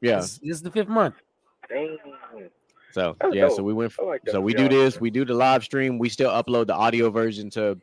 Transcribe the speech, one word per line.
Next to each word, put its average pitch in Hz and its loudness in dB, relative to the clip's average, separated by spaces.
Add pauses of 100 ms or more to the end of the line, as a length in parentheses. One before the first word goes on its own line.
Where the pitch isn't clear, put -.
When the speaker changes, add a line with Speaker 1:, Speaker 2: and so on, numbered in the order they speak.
Speaker 1:
Yeah. 117 4
Speaker 2:
This, 92 -6
this 156 -8
is 151 -14
the 170 -10
fifth 208 -2
month. 220 2 (540)
Speaker 3:
Damn. 156 -6 (920)
Speaker 1:
So, 87 -2
Speaker 3:
That's 381 2
Speaker 1:
yeah, 98 0
Speaker 3:
dope. - 6
Speaker 1:
so 101 -4
we 104 -2
went 113 -2
f-, - -12
Speaker 3:
I - -4
like 160 -6
that 107 -6
Speaker 1:
so 98 0
we 104 0
Speaker 3:
for 117 -2
Speaker 1:
do 131 4
Speaker 3:
y'all. 131 4 (120)
Speaker 1:
this, 131 2
we 117 -2
do 123 -2
the 123 -2
live 127 4
stream, 131 -2
we 117 0
still 131 0
upload 117 0
the 104 0
audio 113 2
version 107 -2
to, 104 -2